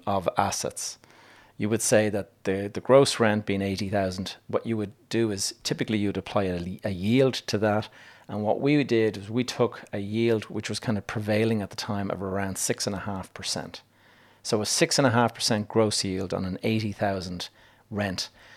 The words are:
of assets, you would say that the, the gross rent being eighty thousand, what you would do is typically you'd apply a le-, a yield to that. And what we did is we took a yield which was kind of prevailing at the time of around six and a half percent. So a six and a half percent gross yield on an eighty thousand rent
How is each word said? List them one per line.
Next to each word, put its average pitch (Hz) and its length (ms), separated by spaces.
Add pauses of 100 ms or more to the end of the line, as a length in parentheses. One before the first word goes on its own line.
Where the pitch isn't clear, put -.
of 98 220 (100)
assets, - 600 (580)
you 107 140
would 107 140
say 107 260
that 98 220 (120)
the, 98 300
the 95 80
gross 135 380
rent 107 260
being 98 160
eighty 98 280
thousand, 95 480 (100)
what - 180
you 113 100
would 104 180 (160)
do 113 220
is 98 220 (100)
typically 113 360
you'd 98 180
apply 101 280
a 90 140
le-, 87 240
a 107 60
yield 117 460
to - 240
that. 107 300 (380)
And 104 140
what 107 180
we 143 240
did 110 340
is 98 120
we 120 140
took - 400 (100)
a 107 60
yield 110 460
which 101 240
was 107 100
kind 107 180
of 95 80
prevailing 107 560
at 95 80
the - 60
time 101 340
of 90 140
around 95 340
six - 300
and 101 80
a 92 40
half 95 360
percent. - 480 (580)
So 107 200
a 101 40
six - 320
and 143 80
a 120 60
half 117 240
percent 107 320
gross 110 360
yield 95 300
on 95 120
an 92 180
eighty 110 280
thousand 92 580 (420)
rent 101 380 (280)